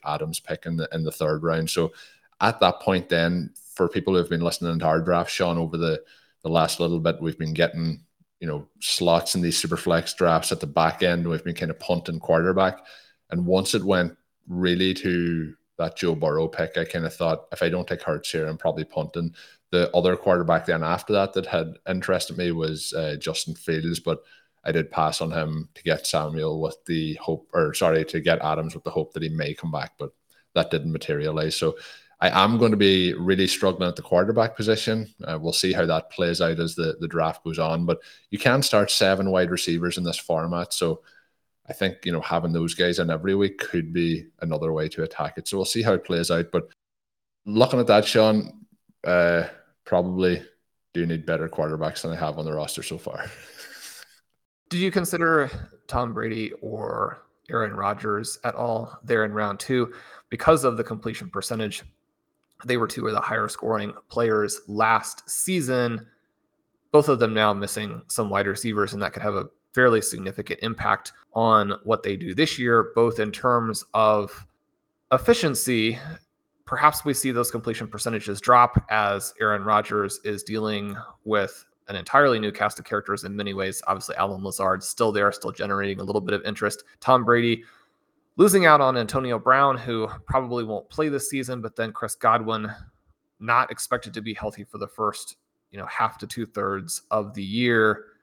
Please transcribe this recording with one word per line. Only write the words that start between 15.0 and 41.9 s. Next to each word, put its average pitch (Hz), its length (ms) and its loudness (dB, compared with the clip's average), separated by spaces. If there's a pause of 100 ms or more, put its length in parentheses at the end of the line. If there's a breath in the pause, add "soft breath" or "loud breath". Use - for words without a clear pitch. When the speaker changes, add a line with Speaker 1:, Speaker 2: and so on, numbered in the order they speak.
Speaker 1:
that 82 200 -4
Joe 85 160 0
Burrow 78 340 0
pick, 80 300 -4
I 82 80 0
kind 82 200 -4
of 80 80 -6
thought, 82 380 -2
if - 120 -4
I 87 60 2
don't 90 180 -2
take - 160 -6
Hurts - 280 -4
here, 80 160 -2
I'm 78 100 -8
probably 78 260 -2
punting. 82 500 -6 (380 loud breath)
The 87 240 4
other 90 200 4
quarterback 85 520 2
then 82 160 0
after 90 300 -2
that 98 200 2
that 95 140 -4
had 80 260 -2 (140)
interested 90 500 -2
me 87 140 0
was, 78 420 -4
uh, 78 260 -4
Justin 80 360 -6
Fields, 82 440 -4
but - 220 -4 (440 soft breath)
I 80 80 -2
did 82 180 -2
pass 78 300 0
on 80 100 -4
him 78 420 -6
to - 100 -20
get 80 220 -2
Samuel 78 540 -2
with 78 260 -4
the 80 300 -2
hope, - 380 -6
or 78 200 2
sorry, 80 300 2
to 82 160 -4
get 82 240 2
Adams 78 320 -2
with 80 80 -16
the - 60 -8
hope - 240 -4
that 80 100 -6
he 80 60 -4
may 76 240 -4
come 82 180 -8
back, 69 260 -6
but 71 140 -10 (420 soft breath)
that 82 160 2
didn't 80 220 -2
materialize. 78 640 -2
So 80 220 -2 (420 loud breath)
I 92 240 4
am 113 140 4
going 113 140 6
to 104 60 4
be 95 360 6
really 92 340 2
struggling 92 400 0
at 87 80 -4
the - 60 -12
quarterback 107 560 2
position. 110 500 0 (160)
Uh, 80 180 -6
we'll 80 120 -4
see 92 180 0
how 87 140 2
that 80 240 0
plays 85 320 0
out 82 180 2
as 82 160 -2
the, 80 240 -2
the 85 80 -6
draft 80 380 -2
goes 80 120 -6
on, 82 280 0
but 85 140 0 (320 loud breath)
you 101 60 -6
can 131 240 4
start 104 300 2
seven 95 400 2
wide 92 180 2
receivers 87 480 -2
in 90 60 -4
this 85 140 -4
format. 85 560 -4
So 82 280 -2 (680 soft breath)
I - 20 -10
think, - 340 -4